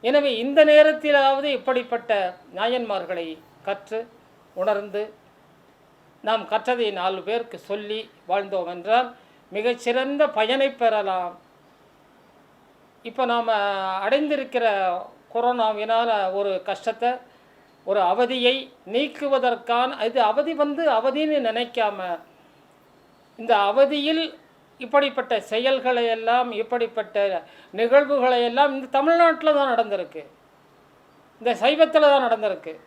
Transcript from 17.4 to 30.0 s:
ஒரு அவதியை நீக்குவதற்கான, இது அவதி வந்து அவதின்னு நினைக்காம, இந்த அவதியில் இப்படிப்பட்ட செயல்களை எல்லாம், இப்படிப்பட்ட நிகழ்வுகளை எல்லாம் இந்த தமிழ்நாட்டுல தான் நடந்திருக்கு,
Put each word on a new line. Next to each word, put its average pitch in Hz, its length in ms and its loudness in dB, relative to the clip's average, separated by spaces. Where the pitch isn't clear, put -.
ஒரு 202 140 0
அவதியை 247 440 0
நீக்குவதற்கான, 254 960 0
இது 240 140 0
அவதி 294 320 0
வந்து 294 280 -2
அவதின்னு 277 480 0
நினைக்காம, 220 520 -4
இந்த 226 140 0
அவதியில் 294 560 2
இப்படிப்பட்ட 269 520 0
செயல்களை 247 540 0
எல்லாம், 233 340 0
இப்படிப்பட்ட 226 540 -4
நிகழ்வுகளை 254 680 2
எல்லாம் 262 320 2
இந்த 262 220 -8
தமிழ்நாட்டுல 320 600 4
தான் 269 160 2
நடந்திருக்கு, 202 500 -4